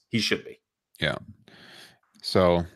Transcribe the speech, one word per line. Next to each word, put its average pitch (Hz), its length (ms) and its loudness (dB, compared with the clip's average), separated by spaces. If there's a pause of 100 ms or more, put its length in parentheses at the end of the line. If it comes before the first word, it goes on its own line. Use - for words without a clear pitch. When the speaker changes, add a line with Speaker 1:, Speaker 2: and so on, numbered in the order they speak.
Speaker 1:
He 117 100 -2
should - 260 -2
be. - 140 -20 (400)
Speaker 2:
Yeah. 73 160 -2 (1040)
So, 87 440 2 (120)